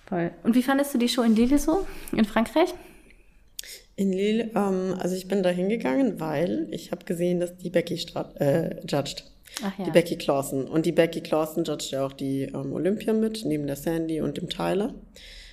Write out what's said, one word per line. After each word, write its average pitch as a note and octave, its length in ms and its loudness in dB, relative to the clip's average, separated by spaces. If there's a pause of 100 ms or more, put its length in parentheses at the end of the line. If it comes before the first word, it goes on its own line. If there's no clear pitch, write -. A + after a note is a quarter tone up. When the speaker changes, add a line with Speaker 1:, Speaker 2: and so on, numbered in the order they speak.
Speaker 1:
Voll. E3+ 240 0 (120)
Und A3 120 4
wie B3 80 6
fandest C#4 320 2
du B3+ 40 2
die A#3+ 100 4
Show A#3+ 140 0
in A3+ 140 6
Lille B3 220 6
so, E4+ 280 2 (300)
in A3 80 6
Frankreich? D#4 460 2 (1300)
Speaker 2:
In G3 140 2
Lille, G#3+ 420 0
ähm, F#3+ 440 0
also F#3 180 -2
ich F#3 100 -8
bin G3 160 0
da F3+ 80 2
hingegangen, A3+ 680 0
weil E3 500 -2
ich - 220 -8
hab - 140 -8
gesehen, F3 340 0
dass F3+ 160 -4
die F3 140 -8
Becky E3+ 280 0
stra-, - 400 -8
äh, E3 380 2 (100)
judged. C#3+ 380 -2 (400)
Speaker 1:
Ach F#3+ 140 -4
ja. F#3 80 -6
Speaker 2:
Die E3+ 40 -4
Becky E3+ 260 4
Clausen. C#3 520 -2
Und D#3+ 160 0
die E3+ 80 0
Becky E3 300 2
Clausen D#3+ 420 0
judged D3+ 280 -6
ja C3+ 120 -2
auch C3+ 80 -4
die, C3+ 300 -4
ähm, C3+ 320 -6
Olympia G#3 400 0
mit, A3 320 0
neben D3 200 -2
der C#3 100 -4
Sandy D#3+ 440 -2
und C#3+ 160 -2
dem - 140 -6
Tyler. F3+ 420 -2 (600)